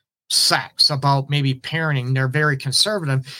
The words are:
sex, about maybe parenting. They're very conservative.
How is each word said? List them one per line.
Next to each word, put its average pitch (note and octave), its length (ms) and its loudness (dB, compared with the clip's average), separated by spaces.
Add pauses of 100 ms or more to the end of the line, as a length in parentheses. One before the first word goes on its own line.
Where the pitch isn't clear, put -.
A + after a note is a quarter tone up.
(300)
sex, - 600 2
about C#3 400 2
maybe C#3 240 0
parenting. C#3 600 -2
They're C3 140 0
very D3 280 0
conservative. C#3 680 -2 (140)